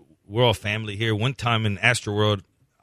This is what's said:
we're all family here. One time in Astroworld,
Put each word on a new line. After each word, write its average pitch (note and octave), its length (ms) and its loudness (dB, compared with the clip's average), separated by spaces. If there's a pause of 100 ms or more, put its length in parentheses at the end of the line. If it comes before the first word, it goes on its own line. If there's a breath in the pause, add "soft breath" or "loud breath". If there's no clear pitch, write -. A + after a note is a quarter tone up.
(260)
we're G#2+ 180 0
all A2+ 100 4
family G#2+ 420 -6
here. A2+ 180 0
One A#2 200 0
time A2 320 0
in G2+ 120 -2
Astroworld, G#2 640 0 (400)